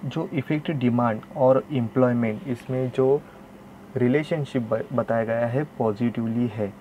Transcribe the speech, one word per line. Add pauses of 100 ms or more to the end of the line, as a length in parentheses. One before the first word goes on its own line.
जो
इफेक्टिव
demand (160)
और (100)
employment,
इसमें
जो (760)
relationship
ब-,
बताया
गया
है (140)
positively
है।